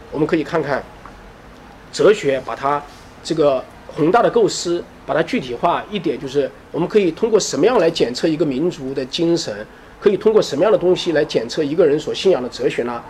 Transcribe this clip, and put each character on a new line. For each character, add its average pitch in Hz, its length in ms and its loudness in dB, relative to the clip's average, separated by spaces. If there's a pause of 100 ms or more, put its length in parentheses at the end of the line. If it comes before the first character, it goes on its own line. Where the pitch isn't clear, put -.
(120)
我 139 60 -6
们 151 80 0
可 165 100 0
以 151 80 -2
看 165 180 -2
看 139 220 -4 (1040)
哲 165 220 4
学 135 320 -2
把 120 100 -10
它 139 260 -2 (420)
这 170 120 -6
个 143 300 2 (220)
宏 160 240 0
大 233 120 4
的 185 60 4
构 220 180 4
思， 175 380 -4 (220)
把 131 80 -4
它 160 80 2
具 214 180 -4
体 123 140 -8
化 165 360 0
一 208 80 -6
点， 131 220 -4
就 143 60 -8
是 135 240 -2 (220)
我 139 60 -6
们 165 100 -2
可 220 100 2
以 185 140 4
通 226 180 -2
过 208 80 4
什 147 200 -2
么 151 60 4
样 240 140 4
来 165 120 4
检 240 220 0
测 240 140 -2
一 156 100 0
个 165 80 0
民 151 260 0
族 135 220 -8
的 135 140 -4
精 170 300 0
神， 107 280 -8 (360)
可 202 100 4
以 196 60 4
通 220 160 2
过 208 100 6
什 - 140 -6
么 160 80 2
样 220 80 4
的 180 40 6
东 175 200 2
西 175 160 -2
来 147 120 2
检 120 240 -2
测 160 140 -2
一 143 120 -2
个 175 120 4
人 147 120 4
所 123 140 -6
信 185 200 2
仰 131 100 0
的 123 60 -6
哲 127 200 -4
学 135 140 -2
呢？ 120 260 -8